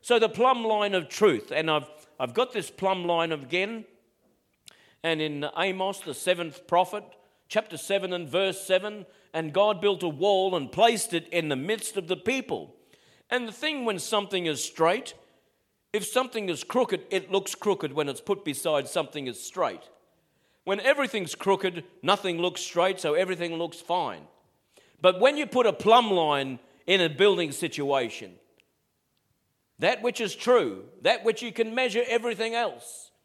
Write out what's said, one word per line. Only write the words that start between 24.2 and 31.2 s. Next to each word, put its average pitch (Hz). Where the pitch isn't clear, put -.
But 185
when 285
you 294
put 240
a 190
plumb 226
line 143
in 185
a 170
building 170
situation, 135
that 196
which 240
is 202
true, 135
that 196